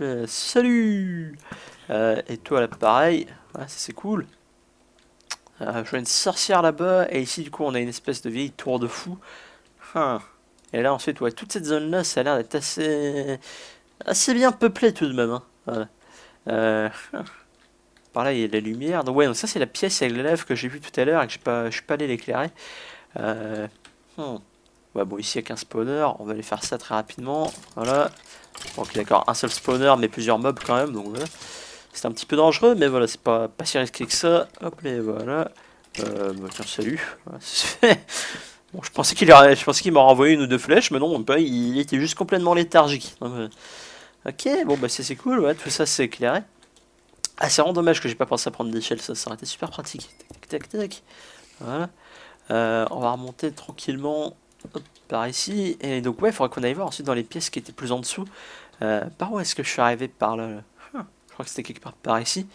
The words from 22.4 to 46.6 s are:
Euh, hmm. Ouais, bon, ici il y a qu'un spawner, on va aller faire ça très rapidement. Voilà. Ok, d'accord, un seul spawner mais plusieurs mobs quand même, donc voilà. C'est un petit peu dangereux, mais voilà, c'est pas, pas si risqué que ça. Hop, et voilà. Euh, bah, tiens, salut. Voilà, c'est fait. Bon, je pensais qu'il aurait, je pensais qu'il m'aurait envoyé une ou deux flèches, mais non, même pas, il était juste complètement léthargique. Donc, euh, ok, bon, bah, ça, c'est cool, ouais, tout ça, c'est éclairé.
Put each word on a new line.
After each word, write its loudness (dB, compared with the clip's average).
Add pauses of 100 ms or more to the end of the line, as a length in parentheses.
Euh, -6 (500)
hmm. -8 (580)
Ouais, 0
bon, -8
ici -6
il -4
y -8
a -16
qu'un -10
spawner, -2 (120)
on -12
va -6
aller -8
faire -6
ça -6
très -6
rapidement. -4 (240)
Voilà. 0 (640)
Ok, -6
d'accord, 4
un 2
seul -4
spawner 4
mais 2
plusieurs 0
mobs -2
quand 0
même, 0
donc -6
voilà. -8 (680)
C'est -8
un -4
petit -10
peu -2
dangereux, 6
mais 4
voilà, 2
c'est -6
pas, 2
pas -10
si -2
risqué -4
que -4
ça. 2 (140)
Hop, -10
et -4
voilà. -4 (480)
Euh, -4
bah, -10
tiens, -10
salut. -4 (240)
Voilà, -16
c'est -2 (120)
fait. 6 (680)
Bon, -10
je -10
pensais 0
qu'il 10
aurait, 12
je -2
pensais 2
qu'il 0
m'aurait 10
envoyé 8
une 2
ou 0
deux 2
flèches, 4
mais 2
non, 0
même -2
pas, 4
il 0
était 0
juste 0
complètement 2
léthargique. 4
Donc, -6
euh, -6 (800)
ok, -2
bon, 2
bah, -2
ça, -6
c'est -6
cool, 0
ouais, 4
tout -10
ça, 0
c'est 0
éclairé. 0 (1000)